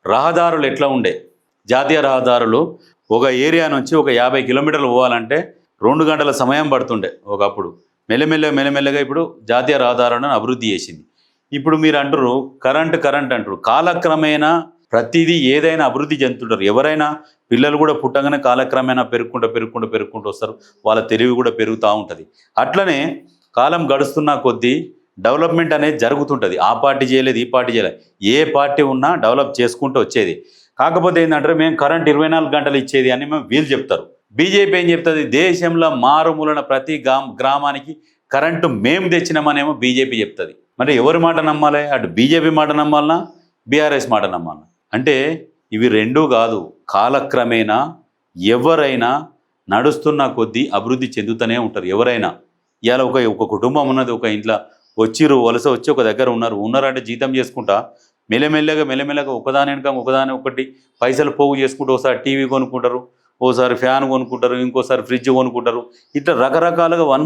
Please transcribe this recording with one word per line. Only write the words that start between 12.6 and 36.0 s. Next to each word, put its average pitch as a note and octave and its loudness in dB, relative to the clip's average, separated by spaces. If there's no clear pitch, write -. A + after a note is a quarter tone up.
కరెంట్, D#3 0
కరెంట్ C#3 -2
అంటారు. G2 -6
కాలక్రమేణా D#3 0
ప్రతిదీ E3 2
ఏదైనా D#3 2
అభివృద్ధి C#3+ -2
చెందుతుంటారు. A2+ -2
ఎవరైనా D3+ 2
పిల్లలు D3 2
కూడా D3+ 2
పుట్టగానే C#3 0
కాలక్రమేణా B2+ 0
పెరుక్కుంటూ, A#2 -4
పెరుక్కుంటూ, A2+ -4
పెరుక్కుంటూ G#2 -6
వస్తారు. G#2+ -8
వాళ్ళ A2 2
తెలివి A#2+ 2
కూడా A#2+ 2
పెరుగుతూ A2 -2
ఉంటది. E2+ -8
అట్లనే F3 0
కాలం D#3 2
గడుస్తున్న D3 0
కొద్దీ B2 0
డెవలప్‌మెంట్ D#3 2
అనేది D3+ 0
జరుగుతుంటది. A#2+ 0
ఆ G2 2
పార్టీ C3+ 0
చేయలేదు, C3 2
ఈ A#2 -2
పార్టీ B2 0
చేయలేదు, G#2 0
ఏ A2+ 2
పార్టీ C#3+ 2
ఉన్నా C3+ 0
డెవలప్ B2+ 0
చేసుకుంటూ B2+ 0
వచ్చేది. F#2+ 0
కాకపోతే E3 2
ఏంటంటే D#3 2
మేము D#3+ 0
కరెంట్ D#3 0
ఇరవై D3+ 2
నాలుగు D#3 0
గంటలు C#3+ 0
ఇచ్చేది C3 0
అని B2+ -2
మేము, D3 -6
వీళ్ళు C#3 0
చెప్తారు. B2+ -4
బీజేపీ F#3+ 2
ఏం F3 0
చెప్తుంది? E3 0
దేశంలో E3+ 2